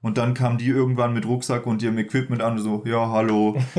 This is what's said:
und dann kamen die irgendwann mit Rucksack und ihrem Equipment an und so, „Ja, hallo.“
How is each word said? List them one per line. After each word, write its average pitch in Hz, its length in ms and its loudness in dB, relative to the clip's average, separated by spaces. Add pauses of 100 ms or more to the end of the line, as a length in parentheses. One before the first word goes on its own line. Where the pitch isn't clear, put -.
und 113 160 0
dann 123 160 2
kamen 120 240 0
die 120 80 -2
irgendwann 127 480 2
mit 107 120 -2
Rucksack 123 400 -2
und 110 160 0
ihrem 113 160 0
Equipment 120 440 -2
an 113 120 0
und 110 40 -2
so, 104 260 -2
„Ja, 117 260 0
hallo.“ 107 460 2 (220)